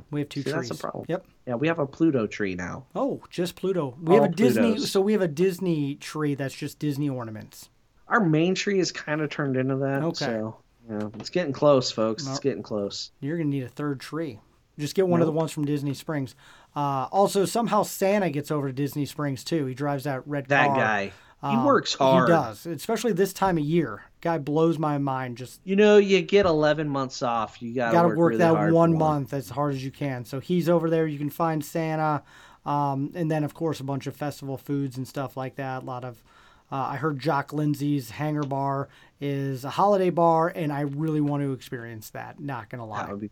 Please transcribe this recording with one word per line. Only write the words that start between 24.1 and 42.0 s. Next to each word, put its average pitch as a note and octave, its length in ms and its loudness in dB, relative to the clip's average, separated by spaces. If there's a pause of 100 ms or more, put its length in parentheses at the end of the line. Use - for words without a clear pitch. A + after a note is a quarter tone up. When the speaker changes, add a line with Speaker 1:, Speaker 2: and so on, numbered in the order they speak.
Speaker 1:
Guy E3 160 -2
blows D#3 400 2
my D3+ 180 0
mind. C3 400 -4
Just B2 280 -14
Speaker 2:
You G3 120 0
know, G#3 220 10
you F#3+ 240 6
get G3 240 4
eleven D3+ 420 4
months C3+ 340 -2
off. A#2 380 -2
You A#2 140 -8
gotta A#2+ 200 0
Speaker 1:
gotta E3+ 140 6
Speaker 2:
work - 80 0
Speaker 1:
work E3 140 4
Speaker 2:
really - 80 0
Speaker 1:
that E3 180 6
Speaker 2:
hard D#3 160 2
Speaker 1:
one E3 200 6
Speaker 2:
for - 20 4
'em. D#3 40 2
Speaker 1:
month D3 360 0
as C#3 160 -6
hard C#3 240 -2
as C3 100 -6
you C3+ 60 -8
can. C3 340 -6
So C3+ 160 -8
he's F3 280 0
over E3 200 4
there. D#3+ 180 2
You D3 120 -6
can D3 120 -4
find D#3+ 320 -2
Santa. D#3 600 -2 (420)
Um, C#3+ 500 -2
and E3 160 -2
then, D#3 140 0
of C#3+ 80 -6
course, D#3 280 -4
a C3+ 40 -10
bunch C3+ 220 -6
of C3+ 100 -8
festival C#3 400 -8
foods C#3 400 -4
and C3 100 -8
stuff C3 300 -8
like C3 200 -8
that. C3 260 -6
A C3 40 -14
lot B2+ 180 -8
of, A#2+ 200 -14 (480)
uh, C3+ 40 -6
I C3+ 200 -4
heard C#3+ 240 -2
Jock C#3+ 320 0
Lindsay's D3 580 -2
Hangar D3+ 320 -4
Bar C#3 460 -4 (320)
is C#3 420 -4
a C3+ 80 -8
holiday F#3+ 400 4
bar, E3 380 4
and D3+ 240 -4
I C#3+ 80 -2
really D3+ 400 -2
want C#3+ 220 0
to C#3 100 -2
experience A#2 580 -10